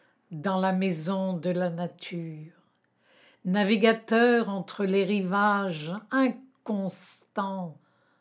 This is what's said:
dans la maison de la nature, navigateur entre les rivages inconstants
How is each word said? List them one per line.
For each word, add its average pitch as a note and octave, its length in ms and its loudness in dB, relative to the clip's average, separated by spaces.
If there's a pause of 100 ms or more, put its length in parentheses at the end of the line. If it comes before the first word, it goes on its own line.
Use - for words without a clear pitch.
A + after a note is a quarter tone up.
(320)
dans F#3 260 -4
la F#3+ 160 2
maison F#3+ 600 -2
de F3 160 -4
la F3+ 200 0
nature, E3+ 840 -10 (920)
navigateur A3+ 1040 4
entre G3 360 -4
les G3 180 2
rivages F#3+ 920 0 (180)
inconstants G3 1700 -4 (440)